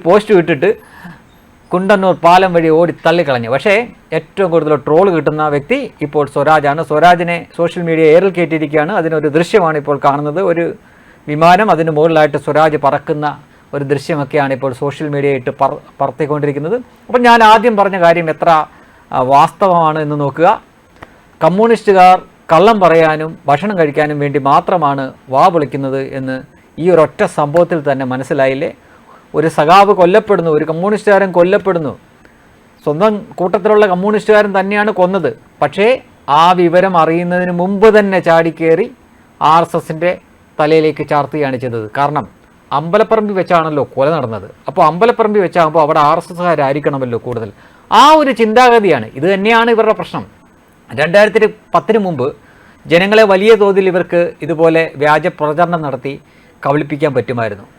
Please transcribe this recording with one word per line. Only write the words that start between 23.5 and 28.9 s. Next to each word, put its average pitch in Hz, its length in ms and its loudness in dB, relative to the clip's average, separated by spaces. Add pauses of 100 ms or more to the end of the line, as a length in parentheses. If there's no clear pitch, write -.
കഴിക്കാനും 151 400 -2
വേണ്ടി 143 200 -4
മാത്രമാണ് 139 760 0 (160)
വാ 139 200 2
പൊളിക്കുന്നത് 139 520 -4
എന്ന് 131 420 -8 (360)
ഈ 165 120 0
ഒരൊറ്റ 175 340 2
സംഭവത്തിൽ 160 680 -2
തന്നെ 135 120 -4
മനസ്സിലായില്ലേ? 135 680 -4 (600)